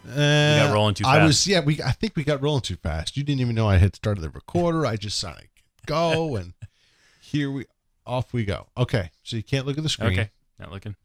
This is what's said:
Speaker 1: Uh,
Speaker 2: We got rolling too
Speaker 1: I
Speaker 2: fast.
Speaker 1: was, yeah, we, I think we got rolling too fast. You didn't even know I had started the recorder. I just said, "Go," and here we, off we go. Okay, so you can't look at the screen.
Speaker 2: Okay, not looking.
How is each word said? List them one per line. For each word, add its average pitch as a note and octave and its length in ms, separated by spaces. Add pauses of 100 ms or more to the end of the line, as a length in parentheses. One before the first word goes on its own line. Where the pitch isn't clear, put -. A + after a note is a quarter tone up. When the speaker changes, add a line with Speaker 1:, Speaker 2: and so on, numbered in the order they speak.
Speaker 1:
Uh, - 0
Speaker 2:
We A#2+ 60 (520)
got C#3+ 60
rolling G#2 220
too G#2 120
Speaker 1:
I C3 120
Speaker 2:
fast. - 80
Speaker 1:
was, - 200
yeah, F#3 140
we, D3+ 220
I B2+ 100
think - 240
we D3+ 80
got C#3+ 180
rolling C#3+ 200
too F#2 140
fast. D#2+ 420
You C#3 40
didn't C#3+ 200
even A#2+ 120
know A2+ 140
I G2 80
had F#2 180
started G#2 280
the D#2 80
recorder. E3 560
I A2+ 100
just G#2 240
said, D2+ 280 (380)
"Go," D#3+ 500
and F2 180 (680)
here D3 300
we, C#3 160 (400)
off B2 260
we A#2+ 140
go. F2+ 220 (100)
Okay, A2+ 320 (120)
so - 140
you A2 60
can't C3 240
look C#3 100
at D#3 80
the D3+ 60
screen. - 280
Speaker 2:
Okay, G#2+ 120 (280)
not F#2 140
looking. G2 320